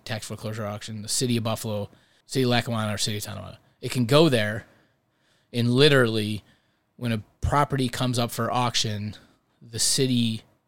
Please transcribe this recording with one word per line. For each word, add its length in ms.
tax 200
foreclosure 400
auction, 360
the 60
City 280
of 80
Buffalo, 460
City 180
of 60
Lackawanna, 440
or 40
City 200
of 60
Tonawanda. 340
It 100
can 140
go 240
there, 340
and 180
literally, 720
when 160
a 100
property 480
comes 280
up 120
for 200
auction, 640
the 180
city 640